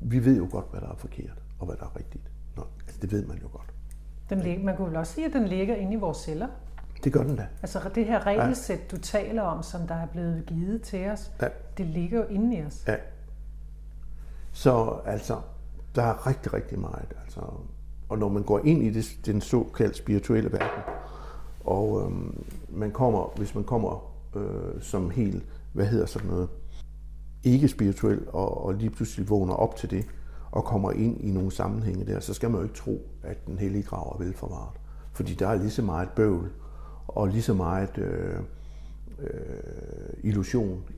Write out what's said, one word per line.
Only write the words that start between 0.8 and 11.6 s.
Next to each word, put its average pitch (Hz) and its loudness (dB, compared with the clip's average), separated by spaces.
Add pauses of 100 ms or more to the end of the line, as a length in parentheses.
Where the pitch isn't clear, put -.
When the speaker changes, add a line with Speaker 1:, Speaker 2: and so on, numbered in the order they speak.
Speaker 1:
der 95 -6
er 87 -8
forkert, - -8 (180)
og - -6
hvad - -4
der - -8
er - -8
rigtigt. - -8 (340)
Nå, - -6 (240)
altså, - -10
det 95 -2
ved 104 2
man - -6
jo - -8
godt. - -12 (560)
Speaker 2:
Den 190 2
lig-, 175 0
man 190 2
kunne 190 0
vel 160 -2
også 160 -2
sige, 311 -2
at 311 -2
den 240 4
ligger 190 2
inde 202 0
i - 0
vores 180 0
celler. 165 -4 (560)
Speaker 1:
Det 135 4
gør 127 8
den 135 2
da. 107 -2 (140)
Speaker 2:
Altså, - -4 (160)
det 226 4
her 226 2
Speaker 1:
Ja. 208 4
Speaker 2:
regelsæt, 220 2
du 190 -4
taler 214 0
om, 165 0
som 170 -4
der 165 -2
er 165 -2
blevet 170 -2
givet 185 0
til 190 -4
os, 208 -4 (100)
Speaker 1:
Ja. - 2 (300)